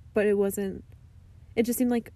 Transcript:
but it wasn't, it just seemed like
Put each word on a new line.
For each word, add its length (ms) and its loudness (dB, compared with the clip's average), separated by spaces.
but 120 2
it 120 4
wasn't, 460 -2
it 80 2
just 160 -4
seemed 120 0
like 240 -4